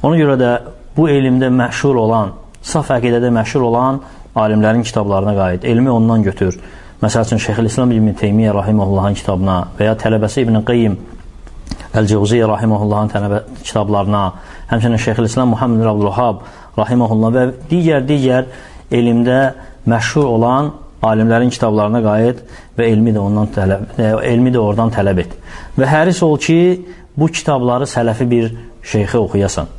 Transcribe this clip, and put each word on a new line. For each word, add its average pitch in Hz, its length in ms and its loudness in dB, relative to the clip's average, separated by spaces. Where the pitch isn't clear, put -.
Ona 160 160 2
görə 139 200 4
də 123 120 2
bu 156 140 2
elmdə 131 420 2
məşhur 127 480 0
olan, 110 320 0
saf - 340 -4
əqidədə 120 380 0
məşhur 117 320 0
olan 127 340 0
alimlərin 110 480 2
kitablarına 101 520 -2
qayıt. 92 300 -2
Elmi 123 260 2
ondan 113 320 2
götür. 95 360 -2
Məsəl 110 240 0
üçün, 113 120 -2
Şeyxülislam 113 540 0
İbn 110 300 2
Teymiyyə 107 320 2
rahimehullahın 98 680 0
kitabına 95 380 0
və 104 100 2
ya 110 100 0
tələbəsi 110 460 0
İbn 110 220 2
Qeyyim 117 280 2
Əl-Cəvziyyə 107 520 2
rahimehullahın 104 640 0
tələbə, 101 300 -2
kitablarına, 104 600 0
həmçinin 117 280 0
Şeyxülislam 113 500 0
Muhammed 113 300 0
ibn 113 120 2
Abdülvahhab 104 500 0
rahimehullah 113 580 2
və 127 80 4
digər, 160 360 2
digər 131 420 2
elmdə 120 480 2
məşhur 117 400 0
olan 123 460 2
alimlərin 113 460 2
kitablarına 107 540 0
qayıt 113 400 0
və 117 120 2
elmi 110 260 4
də 104 80 -2
ondan 104 320 0
tələb, 98 320 -2
e, 110 140 2
elmi 123 180 4
də 123 80 2
oradan 110 320 0
tələb 98 320 0
et. - 80 -10
Və 135 80 2
həris 160 360 2
ol 156 140 4
ki, 165 220 2
bu 156 140 2
kitabları 131 560 0
sələfi 117 420 -2
bir 117 220 2
şeyxə 104 340 -2
oxuyasan. 98 600 -2